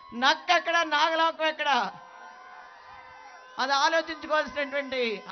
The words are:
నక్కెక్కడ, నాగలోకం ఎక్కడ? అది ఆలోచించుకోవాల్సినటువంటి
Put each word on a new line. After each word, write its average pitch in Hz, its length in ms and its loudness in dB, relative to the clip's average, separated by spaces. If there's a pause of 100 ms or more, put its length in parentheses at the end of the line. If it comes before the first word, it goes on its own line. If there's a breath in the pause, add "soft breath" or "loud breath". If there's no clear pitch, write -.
(140)
నక్కెక్కడ, 320 680 2
నాగలోకం 320 640 2
ఎక్కడ? 285 440 0 (1700)
అది 262 140 0
ఆలోచించుకోవాల్సినటువంటి 285 1600 0